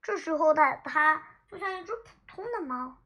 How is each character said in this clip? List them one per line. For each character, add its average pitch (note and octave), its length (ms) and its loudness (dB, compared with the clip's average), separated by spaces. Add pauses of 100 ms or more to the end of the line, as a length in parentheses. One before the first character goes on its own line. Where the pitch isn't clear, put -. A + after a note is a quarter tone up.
这 G#4 140 -4
时 D#4+ 200 -4
候 D4+ 180 6
的 D4+ 300 4
它 D4+ 380 2 (260)
就 F#4 100 -14
像 F#4+ 140 -6
一 F#4 120 -10
只 F#4 120 -8
普 A4+ 140 -18 (160)
通 - 260 -14
的 G#4+ 100 -6
猫。 B3+ 440 -8